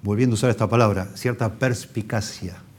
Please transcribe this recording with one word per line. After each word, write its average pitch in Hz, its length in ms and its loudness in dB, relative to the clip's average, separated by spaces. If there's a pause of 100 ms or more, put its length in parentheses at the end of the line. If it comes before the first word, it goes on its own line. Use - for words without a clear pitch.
volviendo 113 320 2
a - 20 0
usar 123 140 2
esta 110 180 0
palabra, 104 460 4
cierta 117 400 -2
perspicacia 107 1040 -4 (200)